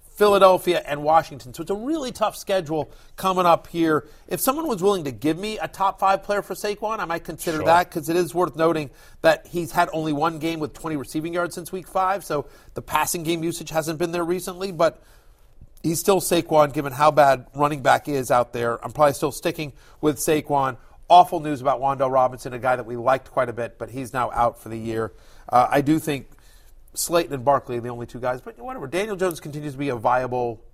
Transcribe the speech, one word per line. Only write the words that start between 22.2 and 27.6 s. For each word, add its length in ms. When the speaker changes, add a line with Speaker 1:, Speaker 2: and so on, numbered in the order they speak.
Speaker 1:
a 40
guy 160
that 120
we 100
liked 340
quite 200
a 20
bit, 260
but 120
he's 240
now 180
out 260
for 120
the 80
year. 340
Uh, 220
I 120
do 180
think 300
Slayton 400
and 100
Barkley 320